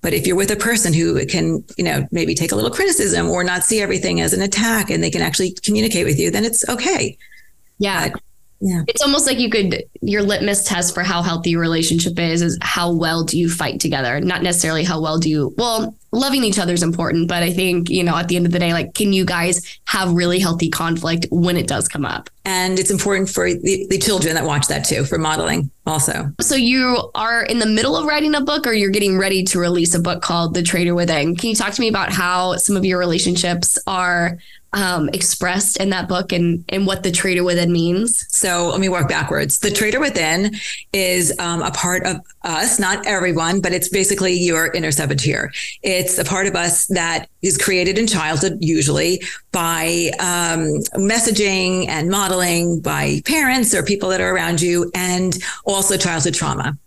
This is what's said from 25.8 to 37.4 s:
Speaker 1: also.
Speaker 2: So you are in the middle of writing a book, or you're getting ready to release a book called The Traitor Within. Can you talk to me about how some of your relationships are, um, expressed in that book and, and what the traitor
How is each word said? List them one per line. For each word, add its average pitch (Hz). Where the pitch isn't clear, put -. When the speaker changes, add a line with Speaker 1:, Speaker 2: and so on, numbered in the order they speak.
Speaker 1:
also. 156
Speaker 2:
So -
you 254
are 226
in 240
the 214
middle 220
of 320
writing 302
a 285
book, 294
or 233
you're 202
getting 196
ready 190
to 185
release 175
a 175
book 175
called 170
The 175
Traitor 175
Within. 165
Can 226
you 220
talk 208
to 262
me 226
about 208
how 180
some -
of 185
your 180
relationships 175
are, 175
um, 180
expressed 185
in 196
that 180
book 180
and, 170
and 196
what 190
the 190
traitor 180